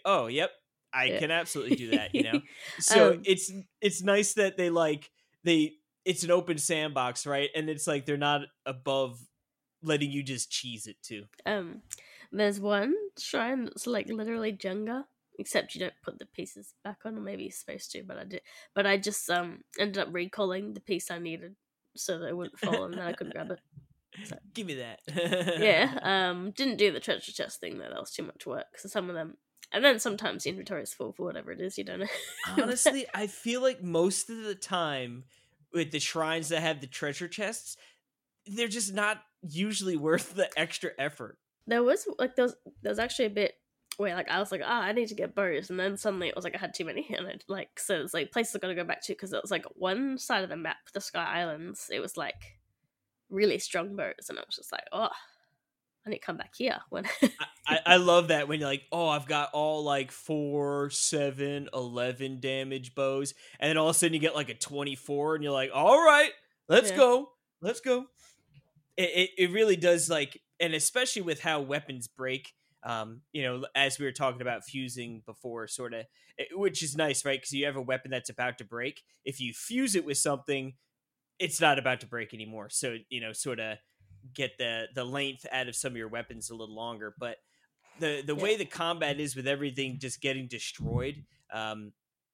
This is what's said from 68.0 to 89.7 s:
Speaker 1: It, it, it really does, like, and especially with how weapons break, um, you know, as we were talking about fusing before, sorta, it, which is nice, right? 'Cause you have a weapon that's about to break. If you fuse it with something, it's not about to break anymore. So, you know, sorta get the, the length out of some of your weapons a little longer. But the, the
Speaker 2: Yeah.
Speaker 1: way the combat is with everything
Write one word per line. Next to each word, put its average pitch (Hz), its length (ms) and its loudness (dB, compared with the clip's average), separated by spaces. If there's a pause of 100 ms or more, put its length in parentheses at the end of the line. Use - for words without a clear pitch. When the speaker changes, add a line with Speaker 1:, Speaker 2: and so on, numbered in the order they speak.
Speaker 1:
It, 180 180 2
it, 185 160 6 (140)
it 175 60 2
really 208 260 6
does, 170 320 6
like, 147 320 0 (180)
and 170 160 2
especially 233 480 0
with 160 180 -2
how 156 200 2
weapons 135 460 -4
break, 131 460 -6 (300)
um, 113 400 -6 (100)
you 147 100 -2
know, 127 220 -2 (100)
as 135 240 2
we 143 60 -4
were 131 80 -2
talking 127 280 -2
about 120 240 -4
fusing 123 600 -8
before, 113 420 -10
sorta, 117 400 -8 (300)
it, 156 200 -8
which 190 260 0
is 143 140 -4
nice, 151 280 0
right? 139 160 0
'Cause - 120 -8
you 139 120 0
have 139 120 -2
a 135 60 -2
weapon 131 280 -2
that's 123 180 -6
about 123 300 -4
to 120 60 -14
break. 120 380 -8 (220)
If 131 160 -6
you 120 120 -6
fuse 240 420 -2
it 170 100 2
with 143 140 -2
something, 135 580 -2 (640)
it's 165 220 -2
not 147 180 6
about 127 220 0
to 113 60 -16
break 117 260 -8
anymore. 110 360 -12
So, 120 280 -2 (120)
you 123 120 -8
know, 110 120 -8
sorta 110 460 -6 (540)
get 131 260 -4
the, 113 360 -4
the 127 100 -4
length 135 460 -4
out 127 180 -2
of 117 60 -10
some 131 180 -4
of 120 40 -10
your 110 120 -8
weapons 117 420 -10
a 117 40 -10
little 110 200 -14
longer. 110 440 -8
But 117 180 -8 (600)
the, 147 280 -2
the 147 100 -2
Speaker 2:
Yeah. 190 120 0
Speaker 1:
way 220 100 4
the 185 80 -4
combat 160 540 -2
is 143 160 -4
with 131 120 -6
everything 139 520 -2